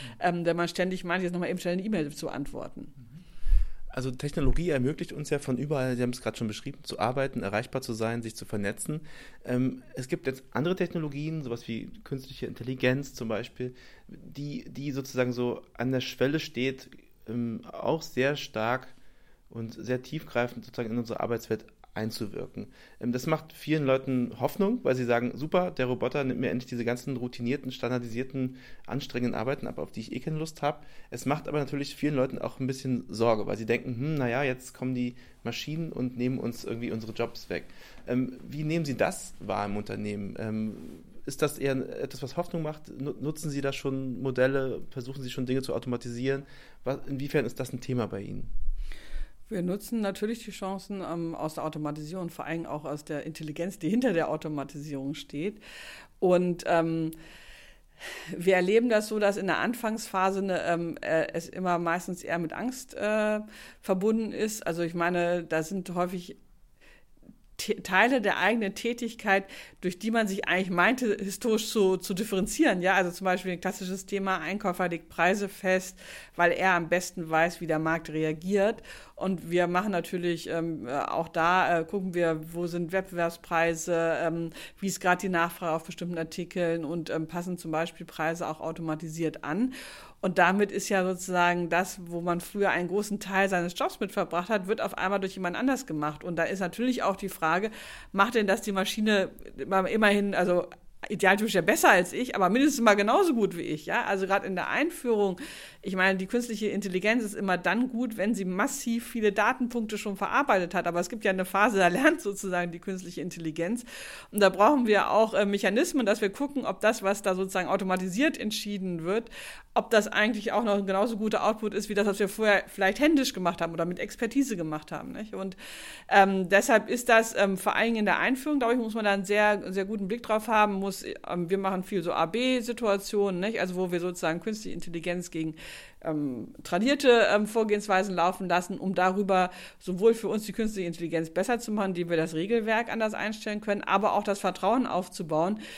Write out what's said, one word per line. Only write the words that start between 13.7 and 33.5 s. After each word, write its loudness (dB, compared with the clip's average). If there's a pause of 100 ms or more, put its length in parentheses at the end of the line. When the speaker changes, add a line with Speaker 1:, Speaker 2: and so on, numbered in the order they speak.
Speaker 2:
die, -12
die -8
sozusagen -2
so -2 (100)
an -2
der 0
Schwelle 0
steht, -4 (380)
ähm, -4 (100)
auch -2
sehr 0
stark -2 (640)
und -10
sehr -4
tiefgreifend -2
sozusagen -6
in 0
unsere -4
Arbeitswelt -2 (300)
einzuwirken. -6 (340)
Ähm, -2
das -4
macht -2
vielen 0
Leuten 2
Hoffnung, 0
weil 4
sie 0
sagen, 4
super, 0
der 0
Roboter 0
nimmt 0
mir 0
endlich -4
diese -4
ganzen -2
routinierten, -4
standardisierten, -4 (280)
anstrengenden -4
Arbeiten -4
ab, -8
auf -8
die -8
ich -12
eh -6
keine -4
Lust -8
hab. -2 (240)
Es -10
macht -2
aber -2
natürlich -4
vielen 0
Leuten 0
auch -6
ein -2
bisschen -2
Sorge, 2
weil -2